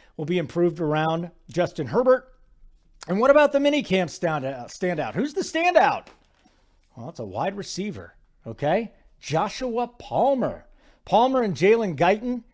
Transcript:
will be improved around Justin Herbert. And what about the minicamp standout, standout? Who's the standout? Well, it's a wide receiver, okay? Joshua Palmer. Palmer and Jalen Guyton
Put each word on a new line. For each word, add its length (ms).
will 80
be 120
improved 440
around 500
Justin 380
Herbert. 400
And 120
what 120
about 200
the 80
minicamp 480
standout, 600
standout? 460
Who's 200
the 80
standout? 680
Well, 140
it's 100
a 60
wide 320
receiver, 580
okay? 480
Joshua 680
Palmer. 800
Palmer 380
and 140
Jalen 420
Guyton 460